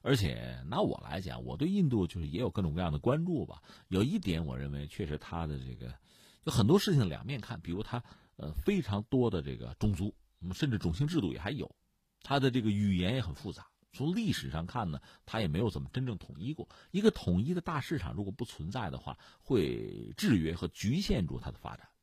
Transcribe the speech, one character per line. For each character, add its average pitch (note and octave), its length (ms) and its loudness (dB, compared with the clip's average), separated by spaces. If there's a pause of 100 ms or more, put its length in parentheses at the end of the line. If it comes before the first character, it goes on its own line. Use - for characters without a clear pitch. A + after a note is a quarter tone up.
而 C3+ 120 6
且 B1 520 0
拿 F3+ 140 0
我 C3 220 2
来 D#2 180 -6
讲， A#1+ 220 -8
我 B1 140 -6
对 C#3+ 100 0
印 F#3+ 200 4
度 G#2+ 200 4
就 F#2+ 120 -6
是 D#2 80 -2
也 D#2 120 -4
有 A#2+ 100 0
各 G2+ 140 0
种 D#2+ 100 2
各 F2 80 0
样 F2 100 0
的 D2 60 0
关 C#3 260 2
注 D#3+ 220 0
吧。 - 160 -16 (260)
有 F#2 160 4
一 E3 160 2
点 E2 280 0
我 B1+ 100 -4
认 C#2+ 140 -4
为 C#2+ 160 -6
确 - 180 -6
实 D2 140 -4
它 E2 260 -6
的 D2 140 -6
这 B1+ 160 -10
个， A#1 180 -12 (500)
就 D#3+ 80 -2
很 A2 140 6
多 D#3+ 140 8
事 G3+ 140 2
情 C#3 80 8
的 G#2+ 40 4
两 D2 200 -4
面 C#3+ 140 -6
看， G#2 220 -8
比 E2+ 100 -6
如 F#2+ 120 -2
它， A#2+ 200 -6 (320)
呃， - 160 -8
非 G3 300 2
常 G#2 220 -2
多 B2 260 2
的 E2 140 0
这 C2+ 120 -6
个 A#1 200 -12
种 G#2+ 180 2
族， F#2+ 220 -2 (240)
嗯， F2+ 160 -6
甚 D3 160 0
至 G#2+ 80 0
种 E2+ 120 0
姓 G#2+ 140 2
制 D#3+ 160 0
度 F2 100 0
也 A#1 80 -8
还 F#2 120 -4
有， A#2 240 -6 (480)
它 C#3 160 2
的 C3+ 100 6
这 B2 120 2
个 A2 100 4
语 G2+ 260 4
言 F2+ 160 2
也 C3 80 0
很 F2 140 -6
复 F#2+ 160 -8
杂。 - 160 -14 (260)
从 D#3+ 220 -2
历 A3 180 0
史 - 160 -4
上 D#2+ 160 -4
看 G#2 240 -4
呢， C#2+ 100 -4 (280)
它 A2 120 -4
也 G#2+ 80 0
没 D#2 120 0
有 A2+ 100 2
怎 C#2+ 140 -6
么 C2+ 100 -8
真 C3 140 -2
正 A2 100 -4
统 - 220 -14
一 A#2+ 120 -6
过。 - 160 -8 (220)
一 F3+ 100 -2
个 G#3 120 8
统 C#3 320 2
一 D#3+ 100 0
的 F3+ 80 -2
大 D#3+ 180 -4
市 C#3 200 -2
场 A#2 160 -6
如 G2+ 80 -4
果 G2 80 -4
不 A2 120 -6
存 F2+ 280 -8
在 A2+ 180 -4
的 - 80 -6
话， - 220 -10 (240)
会 A1+ 760 0
制 F3+ 180 6
约 D#2+ 200 2
和 F2 140 -4
局 A#2 300 0
限 D#3 280 2
住 B1+ 120 -4
它 - 120 -6
的 - 80 -16
发 - 180 -10
展 - 100 -20 (140)